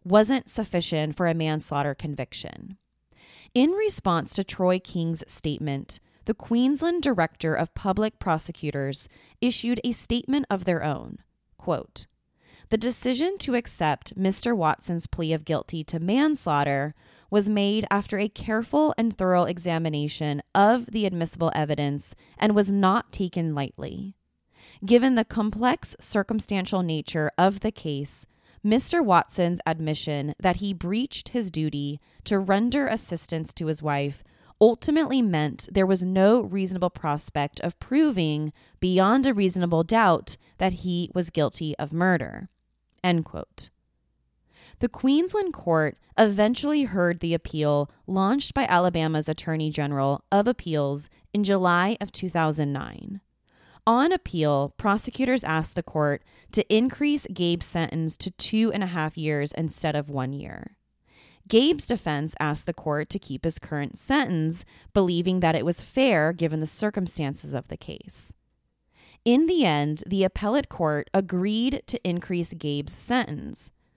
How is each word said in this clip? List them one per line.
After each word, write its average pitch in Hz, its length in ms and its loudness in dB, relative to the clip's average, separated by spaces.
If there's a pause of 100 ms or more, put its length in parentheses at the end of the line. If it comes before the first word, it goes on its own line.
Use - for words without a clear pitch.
wasn't 214 440 4
sufficient 165 680 -2
for 180 100 0
a 165 80 2
manslaughter 151 640 -2
conviction. - 800 -10 (760)
In 269 160 6
response 370 640 0
to 196 100 -2
Troy 185 340 0
King's 165 480 -6
statement, - 720 -6 (280)
the 226 80 -2
Queensland 285 680 0
Director 165 520 -2
of - 200 -2
Public 208 440 -2
Prosecutors 143 920 -4 (320)
issued 240 420 0
a 240 100 -2
statement 254 580 -2
of 185 140 -2
their 170 200 2
own. 135 340 -6 (380)
Quote, - 500 -6 (600)
The 226 80 2
decision 254 600 -2
to 247 160 -2
accept - 600 -2
Mister 190 380 0
Watson's 170 520 0
plea 160 260 -4
of 156 120 -2
guilty 160 400 -4
to 170 140 -6
manslaughter 156 960 0 (360)
was 202 180 2
made 208 420 2
after 202 280 -2
a 202 100 0
careful 233 680 0
and 226 200 0
thorough 180 280 4
examination 160 960 -2 (120)
of 233 380 4
the 208 140 0
admissible 170 480 -2
evidence 147 600 -2 (240)
and 214 160 4
was 202 180 4
not 196 400 2
taken 165 420 -2
lightly. - 600 -8 (680)
Given 240 300 6
the 220 100 2
complex 226 760 -2
circumstantial 196 840 -2
nature 160 560 -2
of 190 220 4
the 214 120 -2
case, - 540 -8 (360)
Mister 269 400 2
Watson's 175 640 2
admission 156 760 -2
that 180 160 2
he 196 180 -4
breached 202 540 -4
his 220 220 -4
duty 147 500 -4 (240)
to 202 140 2
render 233 480 2
assistance - 680 -6
to 165 120 -4
his 156 160 -4
wife 143 420 -2 (360)
ultimately 262 640 4
meant 156 480 0
there 190 160 4
was 185 160 2
no 190 380 6
reasonable 185 500 -2
prospect 147 680 -4
of - 180 -6
proving 170 760 0 (280)
beyond 190 460 4
a 262 80 2
reasonable 180 500 2
doubt 180 520 2 (220)
that 185 160 0
he 175 400 -2
was 170 160 -2
guilty 151 480 -2
of 147 140 -6
murder. 170 560 0 (560)
End 170 200 2
quote. - 460 -12 (1120)
The 240 80 2
Queensland 339 640 0
court 156 440 0 (220)
eventually 226 680 2
heard 175 360 0
the 165 140 -2
appeal 147 560 0 (160)
launched 196 460 0
by 277 140 0
Alabama's 160 640 2
Attorney 156 420 -2
General 143 600 -2
of 208 160 4
Appeals 147 600 -2 (240)
in 208 120 0
July 185 560 2
of 196 100 -8
two - 180 -6
thousand 156 440 0
nine. 135 480 -10 (640)
On 254 240 6
appeal, 151 680 0
prosecutors 247 640 0
asked 160 320 -2
the 170 60 -2
court 147 420 -2 (280)
to 214 220 2
increase 277 580 0
Gabe's 170 340 0
sentence 160 500 -4
to - 160 -8
two 220 400 0
and 202 100 -2
a 185 60 -4
half 160 280 -4
years 151 360 -2
instead 151 420 -4
of 147 160 -4
one 135 220 -4
year. - 440 -12 (720)
Gabe's 285 380 6
defense 156 540 -2
asked 151 260 -2
the 170 80 -4
court 147 360 -4
to 196 100 -4
keep - 240 -8
his 160 160 -4
current 143 360 -6
sentence, 170 680 0 (280)
believing 180 460 2
that 165 160 4
it 127 100 0
was 170 160 -2
fair 185 520 2
given 160 260 -2
the 156 80 -2
circumstances 156 880 -4
of 123 140 -8
the - 80 -10
case. - 560 -12 (920)
In 262 220 6
the 330 180 4
end, 151 400 2
the 190 200 0
appellate 214 440 0
court 151 460 -2
agreed 196 720 0
to - 180 -8
increase 175 500 -4
Gabe's 147 380 -6
sentence, - 800 -4 (260)